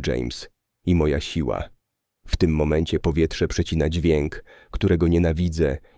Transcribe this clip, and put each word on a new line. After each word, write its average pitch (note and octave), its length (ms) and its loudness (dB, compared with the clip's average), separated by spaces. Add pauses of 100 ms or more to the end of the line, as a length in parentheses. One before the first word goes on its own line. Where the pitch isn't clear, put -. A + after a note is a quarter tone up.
James, B1 420 -6 (360)
i F2+ 100 4
moja D2+ 240 2
siła". A#1 500 -4 (580)
W - 100 -2
tym D#2+ 180 2
momencie D#2 440 0
powietrze D#2+ 480 0
przecina D#2+ 420 -2
dźwięk, D#2 540 0 (280)
którego F2 360 2
nienawidzę E2 720 2 (200)